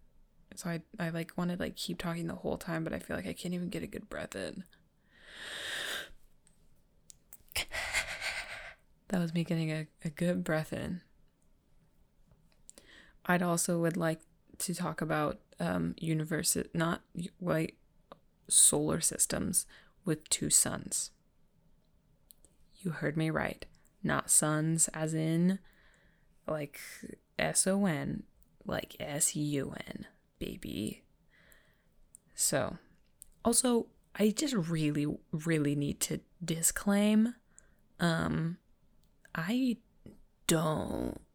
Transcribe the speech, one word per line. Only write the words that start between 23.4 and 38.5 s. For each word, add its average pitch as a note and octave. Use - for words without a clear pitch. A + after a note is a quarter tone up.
Not D3
suns D#3
as D#3+
in, E3
like, D3+
S D#3
O G3
N, C#3+
like, -
S D3+
U D3
N, -
baby. -
So, -
also, A#3
I G#3+
just C4+
really, D#3
really D3+
need C#3+
to -
disclaim, G#3
um, E3